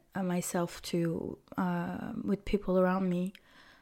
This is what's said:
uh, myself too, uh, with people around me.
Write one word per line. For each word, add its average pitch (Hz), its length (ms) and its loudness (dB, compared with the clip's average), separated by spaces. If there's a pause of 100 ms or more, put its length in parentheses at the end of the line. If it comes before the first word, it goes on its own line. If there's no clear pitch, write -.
(160)
uh, 196 80 -2
myself 180 580 -2
too, - 560 -2 (180)
uh, 180 560 -2 (120)
with 202 200 0
people 190 340 2
around 185 300 4
me. 180 240 0 (500)